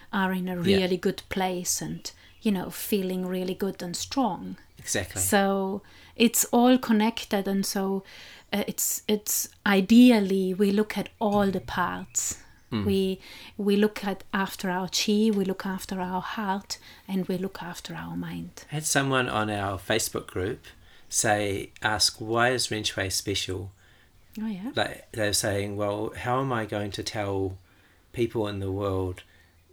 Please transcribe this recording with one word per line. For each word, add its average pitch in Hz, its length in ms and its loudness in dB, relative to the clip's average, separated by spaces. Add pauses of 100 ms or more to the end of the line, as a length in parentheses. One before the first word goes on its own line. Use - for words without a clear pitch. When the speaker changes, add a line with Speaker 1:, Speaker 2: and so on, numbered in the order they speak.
(120)
Speaker 1:
are 190 220 0
in 185 160 -2
a 185 60 -4
Speaker 2:
Yeah. 180 220 4
Speaker 1:
really 185 200 2
good - 320 -2
place 185 520 -2
and, 160 300 -8 (300)
you 220 100 2
know, 180 200 -2
feeling 185 560 -2
really 185 260 -4
good 190 300 -4
and 175 120 -6
strong. 190 600 -2 (220)
Speaker 2:
Exactly. - 420 -4
Speaker 1:
So 196 600 2 (320)
it's 226 300 4
all 254 340 6
connected, 214 680 0
and 196 160 0
so, 190 400 -2 (480)
uh, 202 160 0
it's, - 400 -4
it's - 420 0 (180)
ideally 196 880 8
we 202 160 4
look 208 260 2
at 196 120 -4 (120)
all 202 300 4
the 220 100 -2
parts. - 760 -4 (340)
Speaker 2:
Mm. 104 140 0
Speaker 1:
We, 190 340 2 (380)
we 202 180 2
look 208 300 2
at 196 260 -4
after 196 380 -2
our 180 180 -2
qi, 214 460 2
we 202 100 2
look 185 220 -4
after 190 340 -6
our 180 220 -4
heart, 196 560 -6 (300)
and 190 200 -2
we 185 100 0
look 190 260 -6
after 170 320 -12
our 165 200 -8
mind. 170 560 -10
Speaker 2:
I 147 40 -4
had 156 100 -4
someone 135 420 2
on 107 220 0
our 101 300 -2
Facebook - 480 -2
group 104 380 -4 (440)
say, 104 640 0 (100)
ask, 107 380 0
"Why 117 320 2
is 123 180 0
Ren 107 140 -2
Shui 95 260 -2
special?" 95 640 -4 (680)
Speaker 1:
Oh, 214 60 -4
yeah. 214 300 -6
Speaker 2:
Like, - 380 -4
they're 104 200 0
saying, 101 440 -2
"Well, 104 380 -4
how 123 260 -2
am 135 120 -2
I 113 120 -2
going 104 260 -4
to 110 100 -8
tell 98 560 -4 (560)
people 117 340 -2
in 104 120 -6
the 95 120 -4
world 95 520 -2 (500)